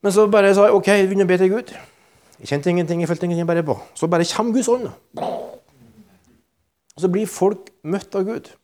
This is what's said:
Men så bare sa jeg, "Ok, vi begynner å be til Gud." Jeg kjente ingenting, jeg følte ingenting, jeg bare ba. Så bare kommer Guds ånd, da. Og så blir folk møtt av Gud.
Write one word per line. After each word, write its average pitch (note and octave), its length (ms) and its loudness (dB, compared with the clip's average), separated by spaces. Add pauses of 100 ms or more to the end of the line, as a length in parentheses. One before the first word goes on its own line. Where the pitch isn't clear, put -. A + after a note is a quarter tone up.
Men G3 140 0
så G#3+ 160 6
bare G3+ 240 4
sa G3+ 100 6
jeg, G3+ 80 6
"Ok, F#3+ 160 2
vi G3 220 4
begynner G3 160 0
å - 20 2
be F3+ 80 2
til F#3 160 2
Gud." A#3+ 200 -8 (640)
Jeg A#2+ 80 -18
kjente C#3+ 240 0
ingenting, E3+ 300 -2
jeg D#3+ 80 -4
følte F3 180 -4
ingenting, E3+ 140 -2
jeg E3 80 -4
bare E3+ 180 0
ba. B2+ 60 0 (180)
Så - 160 -4
bare E3+ 160 2
kommer A3 320 -2
Guds B3+ 160 -2
ånd, B3 160 -4
da. - 380 -12 (1700)
Og D3+ 80 -10
så F#3+ 80 2
blir G#3 160 -2
folk - 380 -2 (180)
møtt F#3 320 -8
av F#3+ 80 -2
Gud. A3 240 -10 (160)